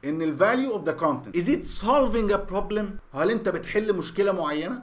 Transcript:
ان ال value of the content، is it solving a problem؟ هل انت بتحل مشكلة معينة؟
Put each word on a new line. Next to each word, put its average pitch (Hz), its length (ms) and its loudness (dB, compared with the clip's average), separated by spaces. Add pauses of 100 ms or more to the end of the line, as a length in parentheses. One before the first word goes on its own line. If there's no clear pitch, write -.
ان 156 160 -4
ال 151 180 -2
value 247 360 4
of 160 140 -4
the 156 140 -2
content، 147 380 0
is 175 60 0
it - 380 -2
solving 226 500 4
a 196 180 -4
problem؟ 208 320 -2 (260)
هل 160 200 2
انت 208 180 0
بتحل 208 460 0
مشكلة 196 360 0
معينة؟ 165 520 -2